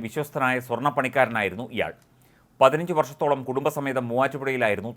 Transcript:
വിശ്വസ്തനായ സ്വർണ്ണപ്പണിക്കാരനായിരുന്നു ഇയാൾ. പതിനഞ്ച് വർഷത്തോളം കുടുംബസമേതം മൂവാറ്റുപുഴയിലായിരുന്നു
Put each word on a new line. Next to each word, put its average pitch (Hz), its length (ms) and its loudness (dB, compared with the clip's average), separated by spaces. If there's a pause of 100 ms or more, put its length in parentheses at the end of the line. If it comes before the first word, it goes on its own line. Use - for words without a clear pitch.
വിശ്വസ്തനായ 135 500 -2 (120)
സ്വർണ്ണപ്പണിക്കാരനായിരുന്നു 117 1000 0 (120)
ഇയാൾ. 85 160 -2 (680)
പതിനഞ്ച് 156 400 4
വർഷത്തോളം 143 480 0
കുടുംബസമേതം 139 640 -2
മൂവാറ്റുപുഴയിലായിരുന്നു 123 840 0